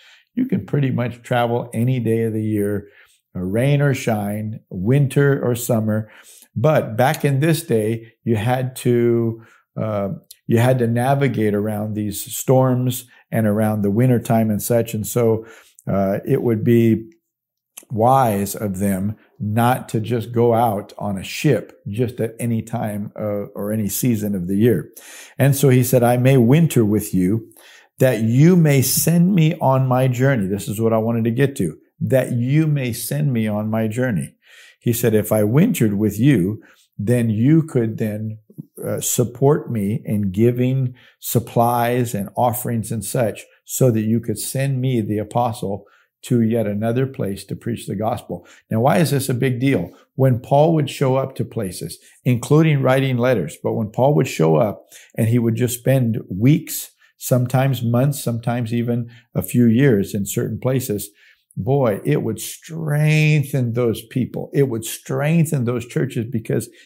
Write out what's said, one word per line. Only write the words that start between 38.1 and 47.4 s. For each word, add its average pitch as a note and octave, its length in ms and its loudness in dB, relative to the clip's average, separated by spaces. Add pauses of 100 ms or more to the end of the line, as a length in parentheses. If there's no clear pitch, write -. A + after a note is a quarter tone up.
uh, A2 160 -6
support - 720 0
me G#2+ 340 -2
in G#2 280 -2
giving B2 600 0 (260)
supplies A#2+ 920 0
and G2 220 -6
offerings A#2 540 -2
and A2+ 140 -6
such A2+ 400 -4 (200)
so - 260 0
that A2 120 0
you A2+ 160 0
could A2 200 -6
send C3+ 420 -4
me, B2+ 200 0
the G#2 180 -4
apostle, G#2+ 680 -4 (360)
to A#2+ 180 0
yet A2+ 260 0
another A2+ 400 -2
place G2+ 380 -8